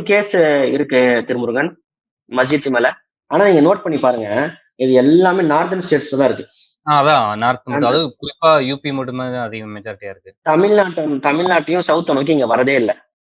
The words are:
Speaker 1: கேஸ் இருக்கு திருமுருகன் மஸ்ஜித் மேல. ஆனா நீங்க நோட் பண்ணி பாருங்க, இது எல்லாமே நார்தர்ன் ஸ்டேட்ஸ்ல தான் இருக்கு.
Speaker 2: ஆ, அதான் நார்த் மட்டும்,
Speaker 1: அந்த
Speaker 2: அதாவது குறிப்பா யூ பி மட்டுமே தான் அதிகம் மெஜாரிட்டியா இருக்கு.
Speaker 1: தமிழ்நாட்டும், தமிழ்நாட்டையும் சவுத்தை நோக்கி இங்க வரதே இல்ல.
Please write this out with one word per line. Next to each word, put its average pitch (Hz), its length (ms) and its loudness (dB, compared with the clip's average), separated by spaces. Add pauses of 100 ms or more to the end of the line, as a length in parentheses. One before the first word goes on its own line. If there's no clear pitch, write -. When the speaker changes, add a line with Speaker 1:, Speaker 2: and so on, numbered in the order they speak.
Speaker 1:
கேஸ் 202 300 0 (380)
இருக்கு 135 300 0 (240)
திருமுருகன் 123 440 -4 (640)
மஸ்ஜித் 135 380 0
மேல. 123 200 0 (420)
ஆனா 165 140 2
நீங்க 170 180 6
நோட் 185 200 2
பண்ணி 160 160 -4
பாருங்க, 120 300 -2 (460)
இது 131 180 0
எல்லாமே 175 500 4
நார்தர்ன் 175 420 -2
ஸ்டேட்ஸ்ல 139 340 -2
தான் 135 100 2
இருக்கு. - 180 -8 (400)
Speaker 2:
ஆ, 151 100 0
அதான் 143 260 2 (140)
நார்த் 120 280 -2
மட்டும், 131 100 -6
Speaker 1:
அந்த 143 120 0
Speaker 2:
அதாவது 151 180 2 (100)
குறிப்பா 160 360 -2 (140)
யூ 135 120 -4
பி 147 140 -8
மட்டுமே 127 340 -8
தான் 123 200 -6
அதிகம் 107 300 -12
மெஜாரிட்டியா 104 360 -14
இருக்கு. 95 200 -20 (140)
Speaker 1:
தமிழ்நாட்டும், 170 720 2
தமிழ்நாட்டையும் 165 680 0
சவுத்தை 165 260 0
நோக்கி 139 180 0
இங்க 139 160 2
வரதே 127 280 2
இல்ல. 110 160 0 (480)